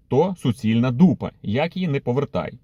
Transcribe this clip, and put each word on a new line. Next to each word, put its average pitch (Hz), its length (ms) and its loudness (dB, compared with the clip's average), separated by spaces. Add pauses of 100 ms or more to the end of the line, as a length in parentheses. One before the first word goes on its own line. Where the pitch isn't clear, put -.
то 175 300 0
суцільна 117 540 0
дупа, 127 400 2 (120)
як 147 340 -4
її 185 100 -4
не 139 120 -2
повертай. 120 540 -4 (100)